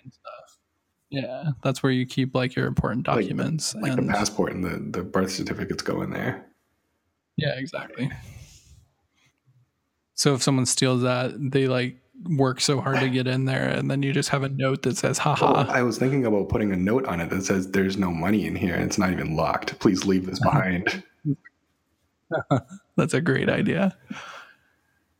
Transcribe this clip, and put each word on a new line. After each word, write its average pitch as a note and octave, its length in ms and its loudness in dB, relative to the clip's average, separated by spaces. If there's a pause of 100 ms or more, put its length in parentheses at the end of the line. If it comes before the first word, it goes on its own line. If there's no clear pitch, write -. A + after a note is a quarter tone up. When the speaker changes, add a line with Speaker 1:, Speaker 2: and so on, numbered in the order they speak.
Speaker 1:
and B2+ 100 -20
stuff. - 440 -20 (520)
Yeah, C3+ 360 -6 (180)
that's C3+ 180 -2
where C3+ 100 2
you B2+ 140 2
keep, B2+ 300 -2
like, B2+ 200 0
your B2+ 120 0
important - 400 2
Speaker 2:
Like, C#3+ 140 4
Speaker 1:
documents - 520 -2
Speaker 2:
like, C3+ 240 -2
Speaker 1:
and - 100 2
Speaker 2:
the - 60 0
passport - 400 0
and F#2 100 -4
the, E2 360 -4
the F2 40 -4
birth F#2+ 280 0
certificates - 500 -4
go F#2 220 -2
in - 80 -6
there. - 340 -4 (920)
Speaker 1:
Yeah, D3 200 0
exactly. - 540 -8 (2000)
So C#3+ 220 4
if B2 80 -2
someone C3 240 4
steals B2+ 340 2
that, B2+ 380 0
they, C3+ 280 0
like, B2 300 -2 (320)
work C3+ 320 2
so C#3 200 2
hard C3 180 0
to C3 100 2
get B2+ 160 0
in C3 200 0
there, C3 220 0
and C3+ 220 0
then C#3 140 0
you C#3 100 0
just C#3 160 0
have C#3 140 0
a C#3 60 -2
note C3+ 340 -2
that B2 120 2
says, C3 220 0
"Ha D3 160 2
ha." - 200 4
Speaker 2:
Well, - 180 2
I C3 100 2
was A#2 160 2
thinking C3+ 300 2
about G2+ 220 2
putting G#2+ 220 2
a F#2 40 0
note G#2+ 320 2
on F2+ 120 -2
it E2 120 -4
that F#2+ 140 -2
says, F#2+ 260 0
"There's F#2+ 260 2
no F#2 140 0
money F2 340 2
in E2 100 -4
here, F2+ 200 0
and - 80 0
it's - 160 -2
not F#2 120 2
even D#2+ 240 -2
locked. - 440 -2
Please F#2+ 260 2
leave F#2+ 220 2
this F#2+ 120 -6
Speaker 1:
<laughs> - 40 0
Speaker 2:
behind." F#2+ 600 0 (1900)
Speaker 1:
That's D#3 200 2
a C3 60 2
great - 280 0
idea. - 480 0 (1200)